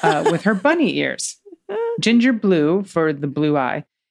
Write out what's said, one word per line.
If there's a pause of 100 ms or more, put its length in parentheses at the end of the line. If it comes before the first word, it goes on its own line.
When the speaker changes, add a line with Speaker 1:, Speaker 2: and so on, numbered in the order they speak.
Speaker 1:
uh,
Speaker 2:
<laughs>
Speaker 1:
with
her
bunny
ears. (640)
Ginger
Blue,
for
the
blue
eye, (260)